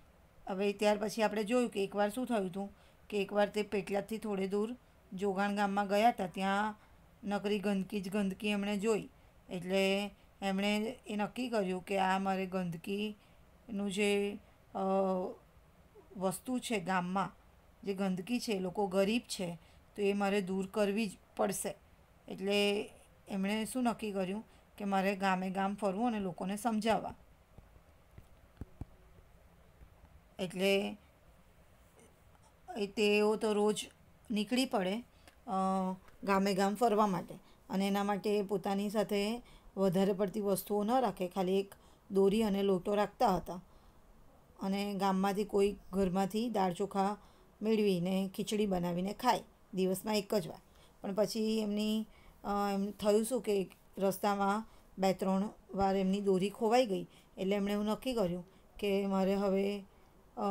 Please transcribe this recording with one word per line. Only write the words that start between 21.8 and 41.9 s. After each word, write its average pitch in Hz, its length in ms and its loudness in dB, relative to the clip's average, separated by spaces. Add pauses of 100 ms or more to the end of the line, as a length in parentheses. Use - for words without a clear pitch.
એટલે 202 640 0 (380)
એમણે 208 360 -2
શું 254 180 -4
નક્કી 220 300 0
કર્યું 196 340 -4 (320)
કે 208 60 -6
મારે 196 320 2
ગામે 190 340 0
ગામ 196 240 -2
ફરવું 202 320 0
અને 220 140 0
લોકોને 190 360 -4
સમજાવવા. 214 580 0 (3250)
એટલે 196 580 0 (1800)
એ 202 80 -2
તેઓ 208 500 4
તો 214 160 0
રોજ 208 380 2 (400)
નીકળી 240 360 0
પડે, 214 380 -2 (420)
અ, 226 60 -6 (720)
ગામે 196 300 2
ગામ 196 200 2
ફરવા 214 320 4
માટે 180 280 -2 (360)
અને 190 160 0
એના 202 180 0
માટે 208 380 0
પોતાની 196 480 -2
સાથે 208 520 0 (340)
વધારે 190 360 2
પડતી 196 280 -2
વસ્તુઓ 202 440 0
ન 247 160 2
રાખે, 190 280 -2
ખાલી 190 320 0
એક 196 140 -4 (360)